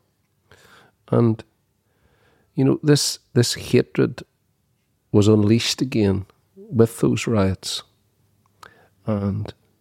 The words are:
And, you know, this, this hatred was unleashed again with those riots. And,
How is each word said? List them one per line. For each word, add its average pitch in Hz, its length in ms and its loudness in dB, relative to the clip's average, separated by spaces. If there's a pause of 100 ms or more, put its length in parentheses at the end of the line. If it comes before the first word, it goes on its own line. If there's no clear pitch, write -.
(1120)
And, 117 320 0 (1120)
you 135 100 0
know, 135 180 2
this, 147 360 0 (140)
this 120 220 2
hatred - 680 -2 (880)
was 104 160 4
unleashed 107 540 2
again 104 460 -2 (280)
with 185 460 -2
those 120 260 0
riots. 98 560 -4 (1200)
And, 101 480 -4 (260)